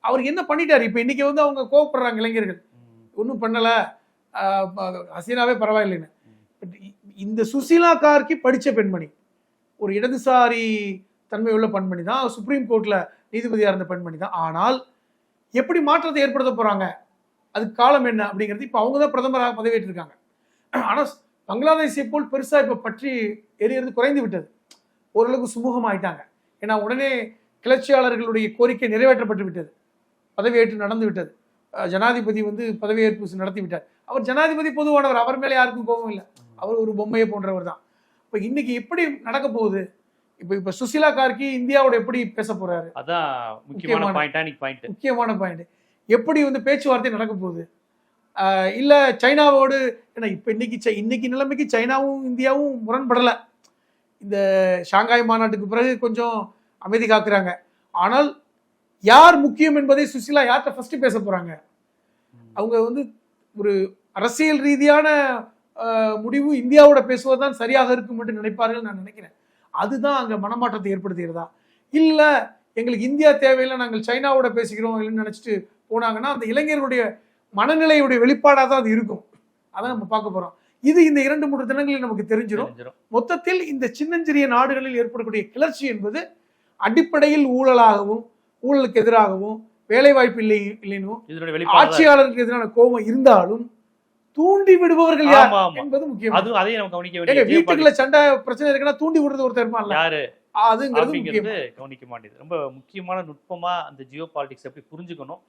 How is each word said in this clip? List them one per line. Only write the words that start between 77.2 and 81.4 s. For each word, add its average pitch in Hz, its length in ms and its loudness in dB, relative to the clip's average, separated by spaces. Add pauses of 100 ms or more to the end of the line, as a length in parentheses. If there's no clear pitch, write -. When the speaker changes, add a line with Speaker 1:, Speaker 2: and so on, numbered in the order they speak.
Speaker 1:
மனநிலையுடைய 294 640 2
வெளிப்பாடா 269 500 4
தான் 262 120 2
அது 220 100 -2
இருக்கும். 220 320 -2 (480)
அதை 214 180 -8
நம்ம 214 160 -8
பார்க்க 208 360 -4
போறோம். 175 140 -14 (300)
இது 311 200 6
இந்த 294 180 2
இரண்டு 294 240 0